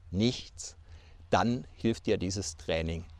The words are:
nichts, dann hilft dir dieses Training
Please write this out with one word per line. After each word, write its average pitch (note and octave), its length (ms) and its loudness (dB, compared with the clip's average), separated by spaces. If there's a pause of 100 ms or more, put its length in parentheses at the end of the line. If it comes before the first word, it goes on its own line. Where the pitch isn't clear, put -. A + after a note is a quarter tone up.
(120)
nichts, - 640 0 (560)
dann A#2+ 420 4
hilft - 320 0
dir G2+ 140 4
dieses F#2 360 -2
Training E2 480 -2 (160)